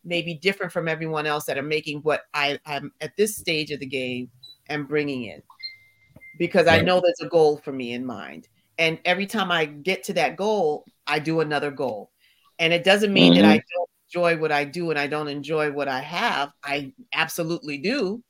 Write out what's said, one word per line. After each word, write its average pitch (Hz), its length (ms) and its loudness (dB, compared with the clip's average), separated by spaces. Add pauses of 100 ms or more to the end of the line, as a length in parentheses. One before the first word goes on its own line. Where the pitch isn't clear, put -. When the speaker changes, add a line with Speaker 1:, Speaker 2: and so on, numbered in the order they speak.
Speaker 1:
may 170 180 -2
be 170 120 -8
different 185 380 -2
from 165 160 -4
everyone 156 380 -4
else 151 200 -2
that 139 120 -4
are 135 40 -4
making 151 380 -4
what 147 220 0 (120)
I, 143 320 0
I'm 143 340 -8
at 160 160 -10
this 214 200 0
stage 151 360 -4
of 143 80 -8
the 139 60 -8
game 127 440 -6 (380)
and 147 200 -6
bringing 143 360 -2
in, 85 180 -14 (960)
because 170 280 2
I 165 120 8
Speaker 2:
Right. 165 60 4
Speaker 1:
know 180 160 4
there's 170 200 2
a 151 80 -8
goal 151 300 4
for 143 140 -10
me 123 200 -6
in 123 140 -6
mind. 82 420 -12 (300)
And 160 260 0
every 180 220 0
time 196 240 -4
I 160 160 2
get 147 380 -6
to 196 100 -8
that 160 220 0
goal, 190 500 0 (200)
I 147 120 0
do 160 220 0
another 147 300 0
goal. 123 400 -8 (480)
And 165 140 4
it 170 120 0
doesn't 202 280 6
mean 180 220 10
that 175 100 8
I 156 120 8
Speaker 3:
Mm-hmm. - 20 2 (160)
Speaker 1:
don't - 160 -4 (180)
enjoy 170 320 0
what 156 120 0
I 147 120 2
do 165 260 -4
and 147 80 0
I 143 80 0
don't 151 220 -4
enjoy 147 440 -2
what 139 160 -4
I 131 120 -2
have. 160 520 -2 (120)
I 143 280 -6 (200)
absolutely 156 680 -4
do. 220 520 -2